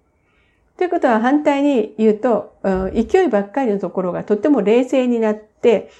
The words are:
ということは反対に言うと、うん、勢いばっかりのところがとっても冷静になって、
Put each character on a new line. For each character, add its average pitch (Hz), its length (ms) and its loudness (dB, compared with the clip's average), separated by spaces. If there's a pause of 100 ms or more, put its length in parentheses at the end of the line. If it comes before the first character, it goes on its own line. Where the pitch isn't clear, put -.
(760)
と 370 80 -2
い - 20 -2
う - 20 -12
こ 349 120 -2
と 285 80 2
は 220 100 2
反 277 240 0
対 285 180 0
に 277 360 0
言 220 140 4
う - 20 -2
と、 - 500 -2
う 190 260 -2
ん、 226 160 -2
勢 370 200 2
い - 20 0
ば 208 140 0
っ 202 100 -12
か 269 140 -2
り 208 80 0
の 202 60 -2
と 190 100 -6
こ 185 140 -6
ろ 180 100 -4
が 165 100 -8
と 214 120 0
っ - 20 0
て 302 100 -2
も 277 140 2
冷 226 240 2
静 254 220 0
に 240 120 0
な 220 120 0
っ 214 40 -4
て、 - 640 -2